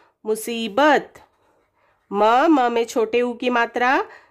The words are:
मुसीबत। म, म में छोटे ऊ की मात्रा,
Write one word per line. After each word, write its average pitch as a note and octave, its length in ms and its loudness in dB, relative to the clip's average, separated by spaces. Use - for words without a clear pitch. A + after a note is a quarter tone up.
मुसीबत। A3+ 880 0
म, G3+ 120 0
म B3 480 2
में A#3 120 0
छोटे A3+ 380 -2
ऊ B3 120 -4
की A#3+ 160 -4
मात्रा, B3 540 0